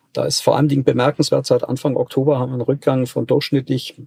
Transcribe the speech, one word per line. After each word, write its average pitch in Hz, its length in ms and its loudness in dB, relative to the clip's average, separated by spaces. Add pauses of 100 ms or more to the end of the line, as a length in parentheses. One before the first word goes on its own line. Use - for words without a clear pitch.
(140)
Da 127 120 -2
ist - 140 -2
vor - 180 2
allen 143 100 4
Dingen 139 160 0
bemerkenswert, 139 600 0
seit 123 180 2
Anfang 131 320 -4
Oktober 135 440 0
haben 127 100 -2
wir 131 40 -6
einen 123 80 -4
Rückgang 131 440 0
von 123 220 -4
durchschnittlich 135 800 -2